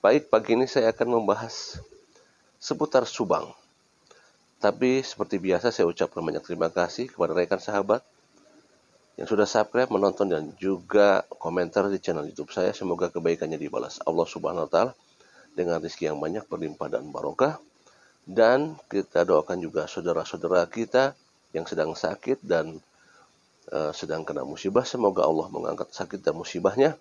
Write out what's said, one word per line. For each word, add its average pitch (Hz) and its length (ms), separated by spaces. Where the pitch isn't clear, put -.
Baik, 139 240
pagi 110 320
ini 131 80
saya 113 240
akan 120 240
membahas 113 640
seputar 120 480
Subang. - 400
Tapi 127 400
seperti 101 400
biasa, 92 320
saya 87 160
ucapkan 85 320
banyak 80 240
terima 87 240
kasih 92 400
kepada 82 240
rekan 87 240
sahabat 104 480
yang - 80
sudah 104 240
subscribe, 120 400
menonton, 101 400
dan 78 320
juga 98 640
komentar 90 480
di 98 80
channel 80 320
YouTube - 240
saya. 95 240
Semoga 87 320
kebaikannya 82 480
dibalas - 480
Allah 82 240
Subhanahu 82 400
wa - 80
Taala 120 160
dengan 85 240
rezeki 80 320
yang 73 80
banyak, 85 320
berlimpah, 78 400
dan - 160
barokah. 123 480
Dan 127 460
kita 87 400
doakan 90 320
juga 78 320
saudara-saudara 85 800
kita 123 460
yang 82 160
sedang 80 320
sakit - 460
dan, 80 340
eh, 76 240
sedang 78 260
kena 73 240
musibah, 98 400
semoga 98 400
Allah 78 240
mengangkat - 400
sakit 95 320
dan 80 160
musibahnya. 98 640